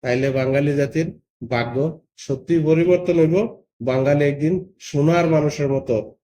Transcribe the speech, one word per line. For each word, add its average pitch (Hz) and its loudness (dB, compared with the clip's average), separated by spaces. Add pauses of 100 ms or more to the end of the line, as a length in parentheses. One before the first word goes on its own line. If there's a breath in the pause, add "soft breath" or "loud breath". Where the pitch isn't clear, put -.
তাইলে 131 0 (100)
বাঙালি 135 0
জাতির 156 -2 (440)
ভাগ্য 120 -4 (500)
সত্যি 139 -4 (140)
পরিবর্তন 175 2
হইব, 160 2 (520)
বাঙালি 135 2
একদিন 147 -2 (340)
সোনার 165 2
মানুষের 147 0
মতো 135 -2 (300)